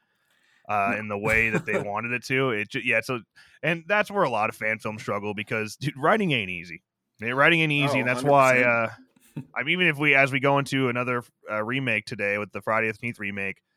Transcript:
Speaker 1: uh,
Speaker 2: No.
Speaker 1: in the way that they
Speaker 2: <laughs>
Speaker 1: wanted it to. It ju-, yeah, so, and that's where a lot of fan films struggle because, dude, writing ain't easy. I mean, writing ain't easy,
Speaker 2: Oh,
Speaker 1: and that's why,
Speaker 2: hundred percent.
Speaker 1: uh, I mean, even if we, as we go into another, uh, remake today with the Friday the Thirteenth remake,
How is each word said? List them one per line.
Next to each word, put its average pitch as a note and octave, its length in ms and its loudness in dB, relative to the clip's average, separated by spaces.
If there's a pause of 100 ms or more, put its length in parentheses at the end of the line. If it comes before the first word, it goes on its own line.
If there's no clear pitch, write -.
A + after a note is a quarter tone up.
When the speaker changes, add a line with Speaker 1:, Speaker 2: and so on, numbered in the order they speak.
(680)
Speaker 1:
uh, G2+ 260 0
Speaker 2:
No. G#2 40 -4
Speaker 1:
in G#2+ 120 -8
the G#2 80 -4
way A2 340 2
that G#2+ 160 -2
they G#2 100 -2
Speaker 2:
<laughs> - 20 0
Speaker 1:
wanted G#2 340 -4
it A#2+ 120 -6
to. C3+ 260 0
It G#2 180 -4
ju-, C3 140 -6
yeah, A2+ 180 2
so, B2 200 -6 (400)
and E3 260 -2
that's G#3 220 0
where G3+ 140 0
a C#3+ 80 2
lot A2 180 0
of A2+ 60 -8
fan A2 240 -4
films A2 240 -8
struggle G#2 320 -4
because, G#2+ 400 -6
dude, C#3+ 200 -8
writing F3 360 0
ain't G#2+ 180 -2
easy. F2 320 -12 (400)
I A2 40 -8
mean, A#2+ 100 -2
writing D#3+ 260 4
ain't D#3 100 2
easy, C#3+ 260 2
Speaker 2:
Oh, - 20 2
Speaker 1:
and B2 80 0
that's B2+ 160 -2
why, C3 400 6
Speaker 2:
hundred - 0 -
percent. A#2 240 2
Speaker 1:
uh, - 20 -4 (640)
I B2 80 -4
mean, C#3 100 -4
even F3+ 140 2
if D3 100 2
we, D3 180 4
as C3+ 180 4
we C#3 80 0
go C#3 180 4
into C3+ 300 0
another, A#2+ 340 -2 (260)
uh, G#2+ 140 -2
remake A#2+ 420 -2
today G2+ 340 -2
with G#2 120 -8
the G2+ 100 -10
Friday A2 260 0
the A2 60 -4
Thirteenth A#2 260 -10
remake, G2 420 -8 (160)